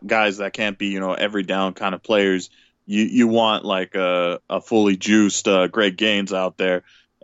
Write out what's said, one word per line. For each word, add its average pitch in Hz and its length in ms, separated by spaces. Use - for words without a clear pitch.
guys 107 300
that 98 160
can't 104 260
be, 104 80
you 98 140
know, 92 140
every 101 280
down 95 320
kind 95 220
of 85 80
players. 98 460
You, 104 160
you 120 240
want, 113 380
like, 95 320
a, 90 520
a 90 120
fully 104 360
juiced, 104 520
uh, 92 180
Greg 95 300
Gaines 101 360
out 92 260
there, 90 240